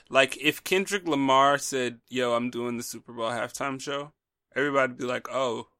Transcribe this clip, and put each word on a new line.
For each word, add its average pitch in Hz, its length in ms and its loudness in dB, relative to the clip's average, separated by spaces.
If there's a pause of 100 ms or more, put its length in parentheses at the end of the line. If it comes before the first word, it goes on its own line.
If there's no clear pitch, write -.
Like, 131 300 4
if 147 260 0
Kendrick 190 420 0
Lamar 139 520 4
said, 123 500 -4
"Yo, 123 240 0
I'm 120 180 0
doing 120 280 -6
the 120 40 -8
Super 120 300 -14
Bowl 113 180 -4
halftime 131 500 -4
show," 143 320 -8 (440)
everybody'd 135 400 2
be - 80 -8
like, 123 260 -4
"Oh, 120 380 -4 (120)